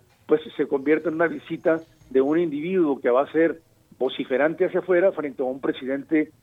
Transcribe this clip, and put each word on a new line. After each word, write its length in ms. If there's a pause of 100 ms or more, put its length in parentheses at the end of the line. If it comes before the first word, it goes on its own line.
(260)
pues, 160 (140)
se 120
convierta 400
en 60
una 120
visita 540 (300)
de 100
un 180
individuo 640
que 100
va 120
a 100
ser 300 (360)
vociferante 680
hacia 140
afuera 320
frente 300
a 40
un 140
presidente, 720 (100)